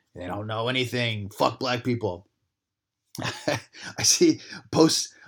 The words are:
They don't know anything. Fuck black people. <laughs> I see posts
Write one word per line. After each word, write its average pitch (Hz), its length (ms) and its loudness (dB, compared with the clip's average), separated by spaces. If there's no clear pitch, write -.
They 85 140 -12
don't 104 200 -8
know 110 200 -4
anything. 120 640 -2
Fuck 127 300 0
black 123 240 -2
people. 110 440 -4
<laughs> - 440 -16
I - 840 -6
see - 380 4
posts - 440 4